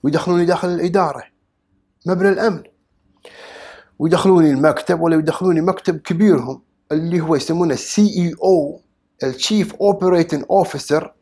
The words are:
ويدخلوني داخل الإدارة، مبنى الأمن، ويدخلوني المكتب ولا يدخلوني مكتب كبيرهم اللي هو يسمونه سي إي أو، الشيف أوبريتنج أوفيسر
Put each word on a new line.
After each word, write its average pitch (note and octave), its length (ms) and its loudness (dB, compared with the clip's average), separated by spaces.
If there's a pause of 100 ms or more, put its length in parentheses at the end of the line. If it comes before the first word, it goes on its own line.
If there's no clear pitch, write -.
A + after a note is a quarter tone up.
ويدخلوني F3 420 0
داخل F3 220 0
الإدارة، F3 560 -2 (800)
مبنى F#3 240 0
الأمن، F#3+ 340 -2 (1400)
ويدخلوني E3 520 4
المكتب D3+ 500 0
ولا E3 140 2
يدخلوني D#3+ 460 0
مكتب F#3 360 -2
كبيرهم F3 640 0 (300)
اللي E3 300 -2
هو D#3+ 140 0
يسمونه E3 400 -2
سي - 260 -2
إي F3+ 420 0
أو، F3+ 380 0 (420)
الشيف G3 520 -2
أوبريتنج F3+ 760 0
أوفيسر D#3+ 720 -2